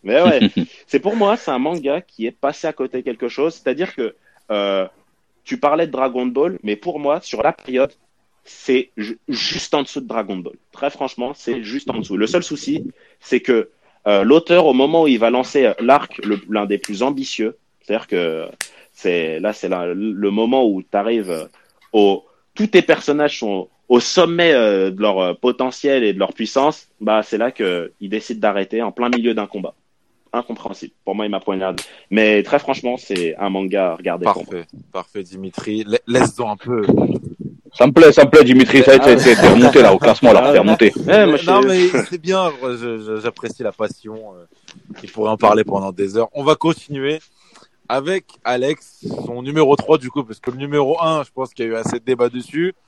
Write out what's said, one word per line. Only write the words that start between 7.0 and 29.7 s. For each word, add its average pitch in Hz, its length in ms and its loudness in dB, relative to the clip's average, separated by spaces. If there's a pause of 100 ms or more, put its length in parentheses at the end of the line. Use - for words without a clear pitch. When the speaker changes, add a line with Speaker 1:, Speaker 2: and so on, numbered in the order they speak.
Speaker 1:
sur 113 200 -8
la 151 100 0
période, 131 400 -4 (520)
c'est - 520 -4
ju-, 110 220 -12 (100)
juste - 460 -8
en 143 80 -2
dessous 139 180 -10
de 131 80 -16
Dragon 104 280 -8
Ball. 87 180 -14 (180)
Très 139 160 -8
franchement, 131 460 -8
c'est 120 280 -8
juste 123 280 -12
en 117 80 -6
dessous. 98 180 -8
Le 104 100 0
seul 175 160 -2
souci, 147 420 -8 (360)
c'est 123 200 -2
que, 113 280 0 (380)
euh, 101 180 2
l'auteur, 165 400 4
au 147 80 2
moment 151 300 2
où 156 60 2
il 123 100 2
va 113 100 2
lancer, 127 380 0
euh, 101 140 0
l'arc, 135 440 0
le, 104 140 -2 (100)
l'un 104 160 -2
des 101 140 -4
plus 101 240 -8
ambitieux, 131 560 -6 (240)
c'est-à-dire 110 240 -6
que 82 400 -6 (460)
c'est, 82 480 -4
là, 104 120 -4
c'est - 160 -10
la, 90 260 -6
le 101 360 -4
moment 117 360 0
où 95 160 -2
t'arrives, 101 480 -4
euh, 80 140 -8 (480)
au, 110 320 2 (300)
tous 214 140 -2
tes 185 140 4
personnages 147 560 -2
sont 98 300 -6 (200)
au 120 120 6
sommet, 170 520 0
euh, 101 380 2
de 95 100 -12
leur, 104 200 0
euh, 90 140 -2
potentiel 127 680 -2
et 104 80 0
de 92 60 -6
leur 98 140 -2
puissance, 135 560 -4 (120)
bah, 107 220 0
c'est 104 160 -6
là 120 140 -4
que 90 480 -6
il 101 100 -14
décide 107 300 -10
d'arrêter 101 420 -2
en 107 100 -6
plein 120 160 -4
milieu 117 260 -2
d'un 104 120 -6
combat. 95 280 -12 (580)